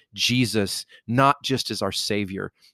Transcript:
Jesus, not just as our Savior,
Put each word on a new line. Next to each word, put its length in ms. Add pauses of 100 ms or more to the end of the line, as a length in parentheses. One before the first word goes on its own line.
(140)
Jesus, 720 (220)
not 340
just 280
as 120
our 100
Savior, 600 (220)